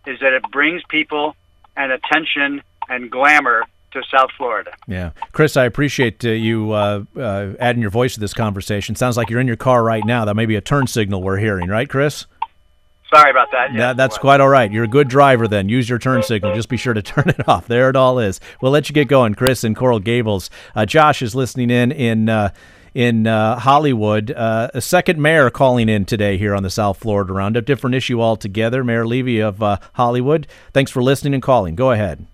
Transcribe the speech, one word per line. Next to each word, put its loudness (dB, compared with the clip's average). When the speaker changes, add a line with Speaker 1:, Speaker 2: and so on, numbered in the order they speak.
Speaker 1:
is -10
that 2
it -2
brings -2
people -4
and -4
attention -2
and -10
glamour 2
to -10
South 4
Florida. -6
Speaker 2:
Yeah. -8
Chris, 2
I 4
appreciate, -2
uh, -2
you, -2
uh, -2
uh, -6
adding 0
your -2
voice -2
to -14
this -6
conversation. -4
Sounds -2
like -2
you're -2
in 0
your -2
car 2
right -2
now. 0
That -2
may 0
be 0
a -2
turn 0
signal -4
we're -2
hearing, -2
right, -4
Chris? -2
Speaker 1:
Sorry 8
about 2
that. -2
Yes, -4
Speaker 2:
That, 0
that's 2
Speaker 1:
it -12
was. -6
Speaker 2:
quite 6
all 6
right. 4
You're -2
a -2
good 2
driver 4
then. 0
Use 0
your -2
turn 0
signal. -2
Just -6
be -2
sure -2
to 0
<laughs> -
turn -2
it -2
off. 0
There 2
it -2
all 4
is. -2
We'll 2
let 2
you -10
get 2
going, 4
Chris, 0
in 0
Coral 0
Gables. -2
Uh, 0
Josh 4
is -6
listening -2
in, 2
in, 0
uh, 0
in, 2
uh, 0
Hollywood. 2
Uh, -2
a -6
second 0
mayor 4
calling 2
in 0
today -2
here -2
on -2
the -4
South -2
Florida -2
Roundup. -2
Different -2
issue -2
altogether. -2
Mayor -2
Levy -2
of, -4
uh, 0
Hollywood, 0
thanks 2
for -2
listening 0
and -2
calling. 0
Go 0
ahead. -4